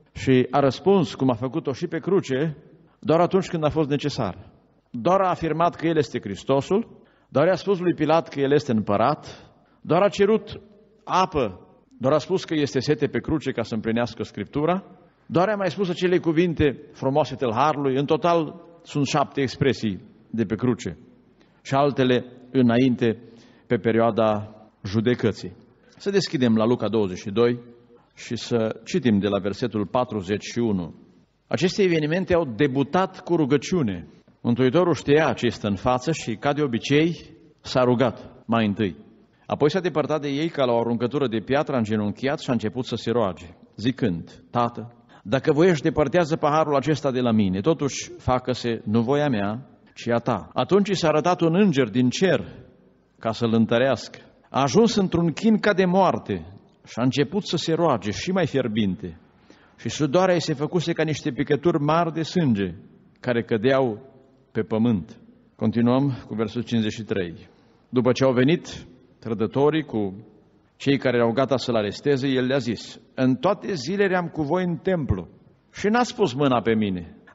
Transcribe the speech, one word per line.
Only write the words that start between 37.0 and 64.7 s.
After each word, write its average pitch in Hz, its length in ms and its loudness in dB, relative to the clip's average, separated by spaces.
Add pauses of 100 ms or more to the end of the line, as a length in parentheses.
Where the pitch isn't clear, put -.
s-a - 220 0
rugat 123 640 0
mai 113 200 2
întâi. 95 300 -2 (500)
Apoi 139 260 2
s-a 185 80 0
depărtat 151 420 -2
de 143 60 -6
ei 143 200 -4
ca 143 180 -2
la 120 80 2
o 117 60 2
aruncătură 120 480 -2
de 110 120 -2
piatră, 139 360 -2
a - 20 0
îngenunchiat 110 640 -2
și - 100 -10
a 135 40 2
început 113 320 -4
să 120 100 -6
se 113 160 -4
roage, 95 340 -2 (300)
zicând: 101 720 -4
"Tată, 117 460 -4 (280)
dacă 131 280 0
voiești, 156 320 4
depărtează 156 520 0
paharul 151 400 2
acesta 139 360 0
de 123 80 -2
la 123 120 2
mine, 98 280 2
totuși 147 580 -2
facă-se 123 680 -2
nu 110 160 2
voia 143 280 0
mea, 107 380 -4 (260)
ci - 140 -12
a 117 100 2
ta." 117 360 -4
Atunci 190 360 2
i 196 40 0
s-a 170 140 0
arătat 156 340 2
un 165 140 2
înger 143 340 2
din 123 200 2
cer 131 360 0 (760)
ca 113 120 -4
să-l 113 220 0
întărească. 117 680 2 (300)
A - 120 0
ajuns 151 340 4
într-un 170 360 0
chin 214 260 2
ca 208 160 2
de 185 120 2
moarte 135 600 0 (400)
și - 100 -20
a 113 80 -4
început 139 440 -2
să 175 100 -4
se 160 160 -2
roage 131 380 0
și 170 200 -6
mai 156 160 0
fierbinte. 107 720 -2 (580)
Și 117 120 -8
sudoarea 175 440 0
ei 165 80 0
se 156 120 -4
făcuse 151 400 -4
ca 160 100 -2
niște 156 280 -4
picături 151 500 0
mari 160 320 0
de 160 80 -4
sânge 113 520 0 (460)
care 117 240 -2
cădeau 120 560 0 (520)
pe 110 100 -4
pământ. 110 580 0 (360)